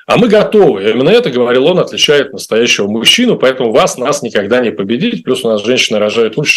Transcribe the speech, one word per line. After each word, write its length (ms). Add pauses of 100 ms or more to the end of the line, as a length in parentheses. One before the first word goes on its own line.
а 100
мы 120
готовы. 560
И 60
именно 200
это, 200
говорил 360
он, 120
отличает 540
настоящего 560
мужчину, 480
поэтому 360
вас, 260
нас 240
никогда 380
не 100
победить, 520
плюс 220
у 40
нас 140
женщины 360
рожают 400
лучше, 180